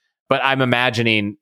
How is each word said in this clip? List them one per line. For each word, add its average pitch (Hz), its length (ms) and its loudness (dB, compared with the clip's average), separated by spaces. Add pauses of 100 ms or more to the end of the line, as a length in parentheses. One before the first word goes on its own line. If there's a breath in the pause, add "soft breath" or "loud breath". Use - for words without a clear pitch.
(280)
But 135 160 0
I'm 135 180 0
imagining 117 800 0